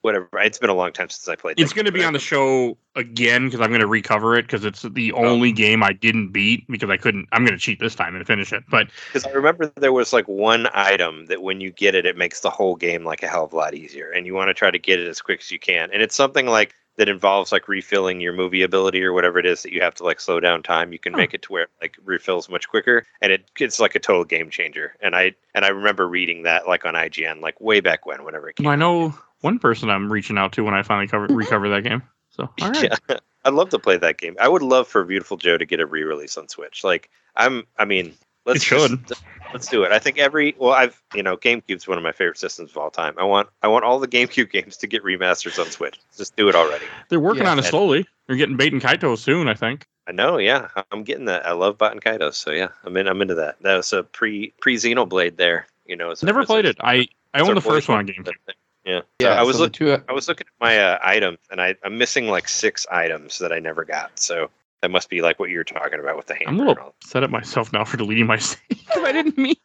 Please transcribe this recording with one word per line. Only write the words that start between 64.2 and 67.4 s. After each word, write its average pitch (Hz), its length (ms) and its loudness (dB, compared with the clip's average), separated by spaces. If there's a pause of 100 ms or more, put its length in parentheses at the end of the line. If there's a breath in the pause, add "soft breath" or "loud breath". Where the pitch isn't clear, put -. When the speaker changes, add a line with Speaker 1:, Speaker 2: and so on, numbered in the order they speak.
Speaker 1:
that 90 80 -2
must 90 180 -2
be, 87 140 -4
like, 82 180 0
what 92 120 -6
you're 85 120 -4
talking 76 360 -6
about 73 180 -6
with - 80 -12
the - 80 -10
hammer - 160 -6
Speaker 2:
I'm 151 60 -2
a - 20 0
little 254 140 2
Speaker 1:
and - 80 2
all. - 200 -20
Speaker 2:
upset - 220 -2
at 135 80 0
myself - 420 -4